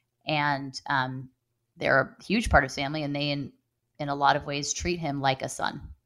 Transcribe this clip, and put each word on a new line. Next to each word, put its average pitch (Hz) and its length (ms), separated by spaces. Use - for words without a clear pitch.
And, 143 540
um, 131 400
they're 139 420
a - 60
huge 214 260
part 143 140
of 131 60
his - 60
family, 147 280
and 143 100
they, 143 180
in, 143 200
in 147 80
a 139 80
lot 143 220
of 143 80
ways, 143 260
treat 175 260
him 143 220
like 135 220
a 117 80
son. - 320